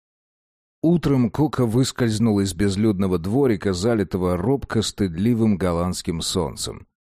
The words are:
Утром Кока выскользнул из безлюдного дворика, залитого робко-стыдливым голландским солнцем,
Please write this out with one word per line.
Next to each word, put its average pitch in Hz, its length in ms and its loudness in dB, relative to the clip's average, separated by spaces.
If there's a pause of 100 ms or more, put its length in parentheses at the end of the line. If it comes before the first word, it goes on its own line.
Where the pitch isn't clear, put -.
(840)
Утром 143 480 2
Кока 131 360 0
выскользнул 113 720 2
из 98 120 0
безлюдного 98 640 0
дворика, 101 560 0
залитого 92 640 0
робко-стыдливым 110 1200 0
голландским 87 640 -2
солнцем, - 680 -6 (260)